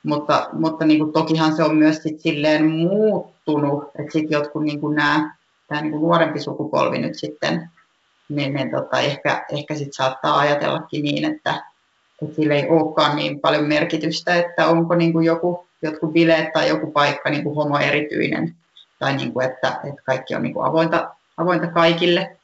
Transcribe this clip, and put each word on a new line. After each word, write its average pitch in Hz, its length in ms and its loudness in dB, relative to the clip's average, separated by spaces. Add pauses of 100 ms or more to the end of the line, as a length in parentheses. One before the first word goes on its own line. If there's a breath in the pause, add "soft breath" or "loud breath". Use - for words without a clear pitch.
Mutta, 147 500 0
mutta 160 320 -2
niinku 151 280 4
tokihan 160 440 2
se 165 60 2
on 156 140 2
myös 151 260 6
sit 156 180 -6
silleen 156 500 2
muuttunut, 160 1120 0 (140)
että 147 140 -8
sit 156 180 -2
jotkut 147 340 -2
niinku 147 240 -4
nää, 151 480 0 (320)
tää 147 120 -4
niinku 151 180 -4
nuorempi 160 420 2
sukupolvi - 580 -2
nyt - 200 -4
sitten, - 520 -6 (580)
niin 143 240 -4
ne 131 180 -4
tota 127 300 -2
ehkä, 139 520 -2
ehkä 147 220 -6
sit 143 180 -8
saattaa 143 460 0
ajatellakin 147 640 0
niin, 147 220 -2
että, 156 380 -4 (600)
että 151 140 -8
sillä 147 180 2
ei 139 140 0
olekaan 151 480 2
niin 147 240 -4
paljon 151 240 2
merkitystä, 160 720 -2
että 170 300 0
onko 170 280 2
niinku 165 260 4
joku, 170 460 0 (160)
jotkut 156 300 -4
bileet 165 400 4
tai 151 160 0
joku 151 220 0
paikka 143 400 2
niinku 147 240 -4
homoerityinen, 147 1000 -2 (420 loud breath)
tai 135 180 -2
niinku, 127 240 -4
että, 131 280 -2 (200)
että - 180 -14
kaikki 131 280 -2
on 151 80 -4
niinku - 180 -4
avointa, 160 540 0 (220)
avointa 165 300 0
kaikille. 170 760 2